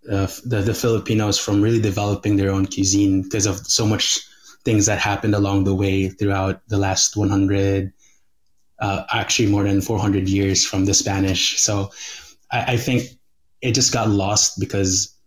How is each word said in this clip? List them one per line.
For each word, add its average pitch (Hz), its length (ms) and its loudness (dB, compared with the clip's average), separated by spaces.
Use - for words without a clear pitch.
uh, 98 140 2
f-, - 220 -6
the, 117 160 0
the 107 120 0
Filipinos 107 640 0
from 101 240 0
really 113 200 4
developing 104 560 0
their 98 140 2
own 95 140 2
cuisine 95 640 2
'cause 104 160 -2
of 95 120 -2
so - 180 0
much - 360 0
things 107 220 2
that 104 140 0
happened 104 360 0
along 98 280 2
the 98 120 2
way 95 340 0
throughout 95 580 -2
the 104 100 -2
last 95 380 0
one 101 140 2
hundred, 98 640 2
uh, 98 320 -4
actually 110 360 0
more 101 160 2
than 98 180 2
four 104 180 -2
hundred 98 280 0
years 95 380 2
from 95 200 0
the 98 80 2
Spanish. 95 680 0
So 101 320 -2
I, 123 220 -2
I 120 40 0
think 123 260 -2
it 123 140 0
just - 180 0
got 110 160 0
lost 101 500 0
because 95 540 -2